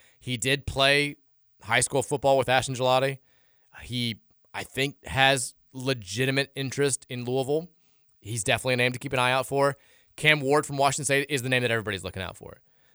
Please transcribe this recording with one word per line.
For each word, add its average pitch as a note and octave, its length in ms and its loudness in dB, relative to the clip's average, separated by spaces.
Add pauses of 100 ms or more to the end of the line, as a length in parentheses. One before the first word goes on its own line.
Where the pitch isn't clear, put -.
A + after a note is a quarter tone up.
(200)
He B2+ 160 -6
did C3 300 -2
play C#3+ 500 2 (480)
high A#2 160 2
school B2+ 240 2
football C3+ 340 2
with B2 120 2
Ashton B2+ 260 2
Gillotte. B2+ 440 2 (640)
He, A#2+ 340 -4 (360)
I G2+ 100 -8
think, C#3 420 -4
has C3+ 480 2 (180)
legitimate C3 840 -2
interest C#3 540 -2
in B2 160 -10
Louisville. C3+ 460 -2 (500)
He's G#2+ 240 -6
definitely B2+ 300 0
a B2 40 2
name B2 140 2
to B2 80 -8
keep C3+ 140 -8
an C3 60 0
eye B2 120 2
out C3 140 0
for. C#3 320 2 (400)
Cam D3+ 240 4
Ward C#3+ 240 2
from C#3+ 100 -8
Washington C#3 300 2
State C#3 240 2
is C#3 120 0
the B2 60 -4
name B2+ 140 2
that A#2+ 100 0
everybody's G#2 320 -4
looking F#2 180 -8
out F2+ 140 -10
for. - 240 -20 (360)